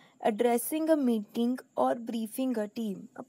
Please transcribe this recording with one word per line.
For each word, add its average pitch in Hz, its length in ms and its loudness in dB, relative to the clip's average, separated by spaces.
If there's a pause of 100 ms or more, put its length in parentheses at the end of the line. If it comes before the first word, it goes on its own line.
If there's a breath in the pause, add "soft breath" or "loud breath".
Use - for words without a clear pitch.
(260 soft breath)
addressing 240 640 2
a 320 60 8
meeting 240 600 0 (220)
or 262 160 4
briefing 233 560 -4
a 220 180 -2 (100)
team। 208 200 -4 (180)
अब 262 120 -12